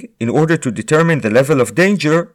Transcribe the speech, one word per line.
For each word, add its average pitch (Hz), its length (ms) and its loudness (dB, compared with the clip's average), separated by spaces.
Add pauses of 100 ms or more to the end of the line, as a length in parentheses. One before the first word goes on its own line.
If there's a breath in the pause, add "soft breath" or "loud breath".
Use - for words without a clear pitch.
(200)
in 113 100 -4
order 156 280 0
to 139 140 -4
determine 156 500 0
the 110 180 0
level 139 220 2
of - 120 -2
danger 170 600 0